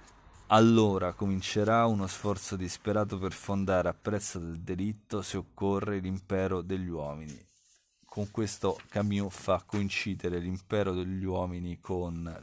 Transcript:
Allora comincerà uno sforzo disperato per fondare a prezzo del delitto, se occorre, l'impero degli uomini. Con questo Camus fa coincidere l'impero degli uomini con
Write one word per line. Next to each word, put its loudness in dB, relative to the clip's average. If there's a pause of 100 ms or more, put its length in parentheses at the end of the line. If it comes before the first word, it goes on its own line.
(480)
Allora 6
comincerà 2
uno 2
sforzo -4
disperato -2
per -2
fondare 0
a 0
prezzo -4
del -6
delitto, -4
se -6
occorre, -2
l'impero -2
degli -4
uomini. -8 (640)
Con -6
questo -2
Camus 0
fa 0
coincidere -2
l'impero -2
degli -2
uomini -2
con -4